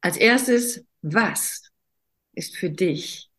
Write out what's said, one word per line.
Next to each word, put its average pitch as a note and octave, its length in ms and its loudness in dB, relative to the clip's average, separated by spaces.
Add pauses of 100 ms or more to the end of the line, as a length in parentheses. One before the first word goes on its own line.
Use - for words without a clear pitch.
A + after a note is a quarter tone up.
Als F3 160 -2
erstes, A#3+ 680 2 (160)
was E3 640 -2 (680)
ist - 220 -10
für F3+ 140 -4
dich D3+ 680 -4